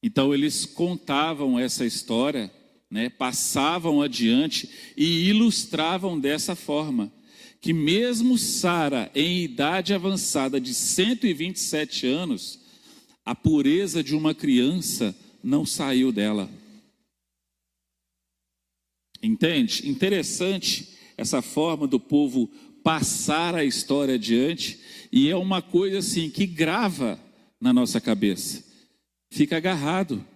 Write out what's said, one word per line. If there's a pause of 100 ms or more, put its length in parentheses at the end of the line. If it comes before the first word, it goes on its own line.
Então,
eles
contavam
essa
história, (380)
né,
passavam
adiante (260)
e
ilustravam
dessa
forma, (480)
que
mesmo
Sara,
em
idade
avançada
de
cento
e
vinte
e
sete
anos, (640)
a
pureza
de
uma
criança (260)
não
saiu
dela. (2750)
Entende?
Interessante (300)
essa
forma
do
povo (340)
passar
a
história
adiante, (360)
E
é
uma
coisa
assim
que
grava (380)
na
nossa
cabeça, (680)
fica
agarrado.